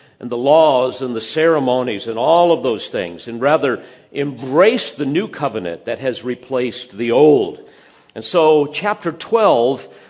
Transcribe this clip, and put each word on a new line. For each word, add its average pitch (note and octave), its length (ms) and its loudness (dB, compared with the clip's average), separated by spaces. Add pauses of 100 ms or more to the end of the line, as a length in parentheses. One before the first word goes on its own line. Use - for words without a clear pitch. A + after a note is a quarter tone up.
(200)
and A#2+ 100 -10
the A#2+ 60 -4
laws C3+ 640 4
and B2 160 -6
the A2 40 -6
ceremonies B2+ 880 0
and A2+ 120 -6
all E3+ 340 4
of B2+ 100 -2
those A#2 260 -4
things, F2 380 -8
and A#2 140 -10
rather C#3 420 0 (300)
embrace C#3+ 800 0
the D3 140 -4
new E3 200 -2
covenant G#2 600 -6
that A#2 120 -6
has B2+ 240 -4
replaced B2 720 -6
the A#2 140 -2
old. B2+ 540 4 (500)
And A2 100 -14
so D#3 420 2
chapter F3+ 460 -8
twelve C#3 760 0 (240)